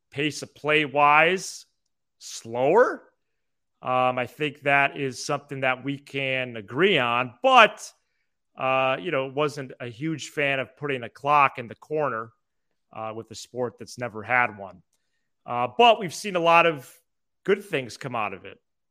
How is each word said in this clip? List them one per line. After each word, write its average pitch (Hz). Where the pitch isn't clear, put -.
pace 143
of -
play-wise 151
slower. 151
Um, 127
I 123
think 147
that 139
is 135
something 143
that 127
we 139
can 131
agree 143
on, 120
but, 247
uh, 131
you 180
know, 135
wasn't 143
a 123
huge 135
fan 139
of 123
putting 135
a 110
clock 143
in 117
the 107
corner, 123
uh, 110
with 113
a 107
sport 123
that's -
never 110
had 117
one. 92
Uh, 123
but 233
we've 185
seen 202
a 175
lot 170
of 151
good 208
things 131
come 123
out 104
of 92
it. -